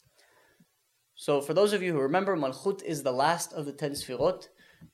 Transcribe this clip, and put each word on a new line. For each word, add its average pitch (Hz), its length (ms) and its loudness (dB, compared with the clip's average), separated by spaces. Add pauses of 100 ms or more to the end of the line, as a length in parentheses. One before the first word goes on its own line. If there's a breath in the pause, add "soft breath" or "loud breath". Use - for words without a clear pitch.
(1160 soft breath)
So 143 240 2
for 143 140 -2
those 202 180 6
of 196 100 0
you 180 100 0
who 151 80 2
remember, 185 360 2
Malchut 156 460 -2
is 147 200 -4
the 131 100 0
last 156 400 2
of 160 140 -6
the 139 60 -6
ten 143 200 -4
Sfirot. 143 560 -2 (460 soft breath)